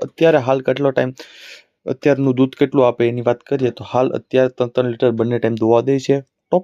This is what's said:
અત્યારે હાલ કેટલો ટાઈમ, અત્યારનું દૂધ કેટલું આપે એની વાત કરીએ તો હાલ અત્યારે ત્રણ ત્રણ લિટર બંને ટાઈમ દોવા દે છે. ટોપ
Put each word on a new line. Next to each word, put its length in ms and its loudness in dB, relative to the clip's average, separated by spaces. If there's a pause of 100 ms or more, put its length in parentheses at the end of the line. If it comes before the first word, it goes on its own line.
અત્યારે 440 2
હાલ 160 0
કેટલો 300 -2
ટાઈમ, 240 -2 (680)
અત્યારનું 520 0
દૂધ 180 2
કેટલું 300 2
આપે 200 0
એની 200 -4
વાત 180 0
કરીએ 300 -2
તો 160 -18
હાલ 240 0
અત્યારે 400 -2
ત્રણ 220 -4
ત્રણ 180 -2
લિટર 240 0
બંને 240 -2
ટાઈમ 160 -2
દોવા 240 2
દે 180 0
છે. 220 0
ટોપ 420 -4